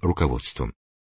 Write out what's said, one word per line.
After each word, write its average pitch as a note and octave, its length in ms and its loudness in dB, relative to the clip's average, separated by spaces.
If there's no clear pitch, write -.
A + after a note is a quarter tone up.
руководством. C2+ 720 0